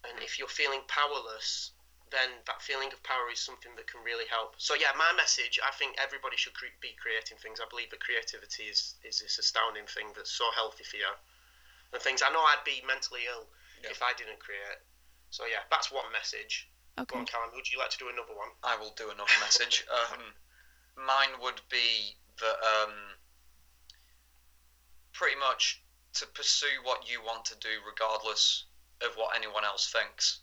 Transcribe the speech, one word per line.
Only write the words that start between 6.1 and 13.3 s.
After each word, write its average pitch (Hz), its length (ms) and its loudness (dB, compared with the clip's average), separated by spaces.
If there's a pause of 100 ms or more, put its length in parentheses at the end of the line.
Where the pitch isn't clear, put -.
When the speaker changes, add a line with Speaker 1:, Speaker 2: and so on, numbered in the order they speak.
Speaker 1:
should - 200 0
cre-, 123 260 -10
be 123 180 -12
creating 110 380 -2
things. 113 240 -10
I 113 80 -6
believe 120 220 -8
that - 100 -10
creativity 113 640 -4
is, - 320 0 (100)
is - 160 -2
this - 160 -4
astounding 110 480 2
thing 107 300 -8
that's 101 180 -8
so 117 240 2
healthy - 260 -2
for - 140 -10
you. 98 100 0 (840)
And 123 80 -4
things, 131 240 2
I 139 80 6
know 165 60 4
I'd 147 260 6
be 135 220 -2
mentally 131 420 -2
ill 113 160 -8 (380)